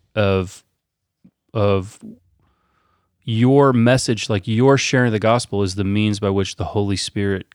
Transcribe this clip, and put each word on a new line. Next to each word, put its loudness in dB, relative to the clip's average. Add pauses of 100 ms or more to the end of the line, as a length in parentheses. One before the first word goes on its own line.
(160)
of, -2 (880)
of -2 (1200)
your 2
message, 0
like, -2
your 4
sharing 0
the -2
gospel 0
is -2
the -4
means 0
by -4
which -4
the -8
Holy -2
Spirit -4